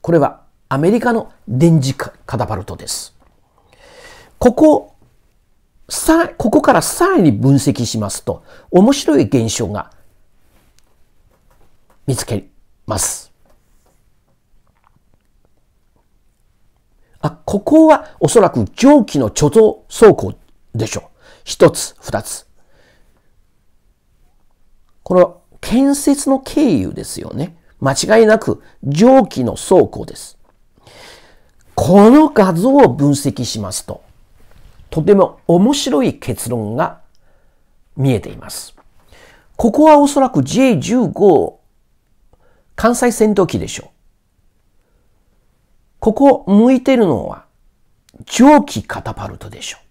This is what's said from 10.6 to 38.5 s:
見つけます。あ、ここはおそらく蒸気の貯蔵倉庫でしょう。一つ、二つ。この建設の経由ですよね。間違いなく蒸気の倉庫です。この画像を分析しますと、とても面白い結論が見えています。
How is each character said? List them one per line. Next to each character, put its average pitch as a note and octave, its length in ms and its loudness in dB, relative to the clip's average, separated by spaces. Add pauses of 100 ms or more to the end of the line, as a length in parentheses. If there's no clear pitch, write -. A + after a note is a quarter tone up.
見 C3 100 -4
つ - 100 -10
け G#2 220 -10 (380)
ま G#2+ 120 -6
す。 - 340 -10 (4000)
あ、 D#3 100 -6 (140)
こ G3+ 160 -6
こ D#4+ 260 4
は - 340 0
お - 80 0
そ - 120 4
ら - 100 2
く A#2 160 -4
蒸 C4+ 380 4
気 - 140 -6
の A2+ 120 -2
貯 D3+ 200 -2
蔵 A3 380 2
倉 G#3+ 260 4
庫 - 200 -8 (400)
で A2 120 -4
し - 100 -10
ょ - 40 -10
う。 - 40 -20 (380)
一 - 280 2
つ、 - 280 -12
二 - 240 -8
つ。 - 240 -16 (2500)
こ - 120 -6
の - 280 2 (180)
建 C#4 360 0
設 C#4 320 -2
の C4+ 100 0
経 C#4 320 -2
由 G#2+ 220 -2
で - 100 -14
す - 180 -14
よ - 120 -16
ね。 - 240 -10 (240)
間 C3+ 120 -2
違 A3 320 2
い - 20 2
な G#3+ 120 2
く - 240 -6 (220)
蒸 G#3 420 4
気 - 180 -6
の A2 120 -6
倉 E3 300 2
庫 A2 200 -12
で - 100 -18
す。 - 220 -20 (1400)
こ G3+ 360 4
の D4+ 200 6
画 F#3+ 240 0
像 G3 160 -2
を C4+ 180 4
分 C#3+ 220 0
析 C#3 340 -4
し A2 160 -10
ま G2 100 -10
す - 140 -12
と、 - 180 -16 (840)
と D#3 140 -6
て F#3 120 4
も F#3+ 320 0
面 G3 280 2
白 C#4 280 -4
い F#3+ 120 -2
結 - 340 -10
論 A2+ 280 -6
が - 240 -6 (960)
見 C3+ 160 -2
え G#2+ 80 -2
て - 100 -16
い - 60 -20
ま - 120 -20
す。 - 260 -18 (840)